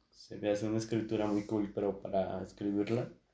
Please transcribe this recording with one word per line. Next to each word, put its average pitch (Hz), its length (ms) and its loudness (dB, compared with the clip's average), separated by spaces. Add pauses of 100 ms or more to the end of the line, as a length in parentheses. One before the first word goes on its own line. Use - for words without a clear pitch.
se - 280 -16
me 101 120 0
hace 104 180 2
una 110 100 2
escritura 107 500 0
muy 104 180 0
cool, 104 280 0
pero 98 280 0
para 95 420 0
escribirla 101 640 0 (240)